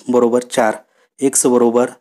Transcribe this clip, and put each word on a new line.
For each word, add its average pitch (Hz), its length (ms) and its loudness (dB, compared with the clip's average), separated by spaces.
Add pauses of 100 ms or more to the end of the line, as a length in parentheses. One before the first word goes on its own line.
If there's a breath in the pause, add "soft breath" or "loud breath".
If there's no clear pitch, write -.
बरोबर 120 360 0
चार. 110 320 -2 (440)
एक्स 135 260 -2
बरोबर 120 440 2 (100)